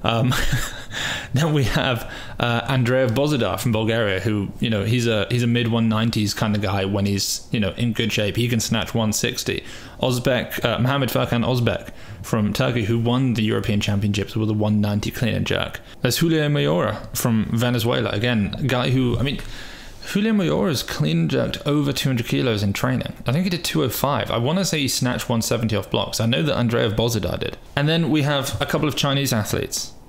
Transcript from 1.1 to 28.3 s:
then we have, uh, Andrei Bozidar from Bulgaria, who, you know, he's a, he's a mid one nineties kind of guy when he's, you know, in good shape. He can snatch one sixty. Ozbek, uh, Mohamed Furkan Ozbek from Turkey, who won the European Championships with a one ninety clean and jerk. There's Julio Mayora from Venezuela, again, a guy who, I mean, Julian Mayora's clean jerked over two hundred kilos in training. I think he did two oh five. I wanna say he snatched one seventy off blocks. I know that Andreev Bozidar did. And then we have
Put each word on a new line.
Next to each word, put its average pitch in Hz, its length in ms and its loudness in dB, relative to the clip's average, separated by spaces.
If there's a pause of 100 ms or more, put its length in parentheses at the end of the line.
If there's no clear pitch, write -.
then 151 180 2
we 143 120 4
have, 127 460 0 (280)
uh, 117 280 0
Andrei 131 380 2
Bozidar 127 540 2
from 123 120 0
Bulgaria, 107 480 2
who, 104 400 0
you 127 100 0
know, 104 140 0
he's 117 220 2
a, 107 240 0
he's 120 140 2
a 120 40 2
mid 120 200 2
one 113 200 2
nineties 110 460 0
kind 107 220 0
of 101 60 0
guy 98 240 0
when 98 200 0
he's, 101 460 -2
you 120 80 0
know, 98 180 0
in 117 160 0
good 110 180 0
shape. 104 240 0
He 120 140 2
can 120 100 2
snatch - 360 -2
one 110 180 2
sixty. - 500 -2 (380)
Ozbek, 123 640 0
uh, 113 140 2
Mohamed 135 300 2
Furkan 123 360 0
Ozbek 117 460 -2 (320)
from 104 280 0
Turkey, 123 340 0
who 117 120 0
won 120 380 2
the 107 80 0
European 107 360 2
Championships 101 560 0
with 110 140 0
a 107 40 2
one 104 280 2
ninety 104 300 0
clean 107 240 0
and 95 100 0
jerk. - 360 -2 (200)
There's 123 160 2
Julio 160 320 2
Mayora 143 680 0
from 110 380 2
Venezuela, 120 560 2
again, 104 480 0
a - 60 -2
guy 127 260 0
who, 127 300 2
I - 20 2
mean, 139 180 -2 (680)
Julian 214 300 2
Mayora's 156 460 0
clean 156 460 0
jerked 131 360 -2
over 143 280 0
two - 160 0
hundred 120 180 -2
kilos 123 360 0
in 98 100 0
training. - 400 -2 (120)
I 120 60 0
think 160 120 2
he 196 60 0
did 175 140 -4
two 156 200 0
oh 127 60 2
five. 123 420 0
I 110 60 0
wanna 156 280 2
say 160 140 0
he 139 80 2
snatched - 420 -2
one 117 120 2
seventy 110 340 0
off 98 140 -2
blocks. 101 300 -2
I 113 60 2
know 135 180 2
that 147 120 0
Andreev 117 400 2
Bozidar 113 440 0
did. - 180 -6 (180)
And 143 120 2
then 165 220 2
we 151 140 4
have 139 380 0